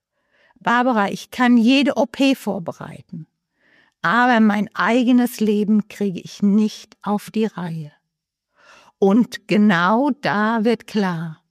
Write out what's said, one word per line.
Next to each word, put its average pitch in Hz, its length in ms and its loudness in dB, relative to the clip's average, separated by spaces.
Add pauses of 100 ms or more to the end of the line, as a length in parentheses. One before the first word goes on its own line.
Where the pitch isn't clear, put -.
(640)
"Barbara, 240 460 0
ich - 200 -10
kann 247 280 2
jede 254 400 2
O 277 80 0
P 277 280 0
vorbereiten, - 960 -12 (720)
aber 233 380 2
mein 208 340 0
eigenes 240 680 0
Leben 208 480 0
kriege 196 320 -6
ich - 220 -18
nicht 208 600 0
auf 202 280 -6
die 220 160 -2
Reihe." 165 460 -10 (1080)
Und 202 500 2
genau 208 600 2 (120)
da 214 420 -2
wird 226 240 -2
klar, 170 640 -6